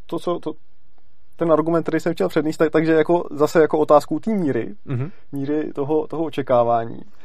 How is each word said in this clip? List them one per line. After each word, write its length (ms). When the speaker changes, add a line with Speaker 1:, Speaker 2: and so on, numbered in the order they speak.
Speaker 1:
to, 140
co, 200
to, 120
ten 160
argument, 320
který 160
jsem 140
chtěl 160
přednést, 280
tak, 140
takže 220
jako 380
zase 300
jako 180
otázku 400
té 120
míry, 420
Speaker 2:
Mhm. 240
Speaker 1:
míry 440
toho, 320
toho 160
očekávání. 760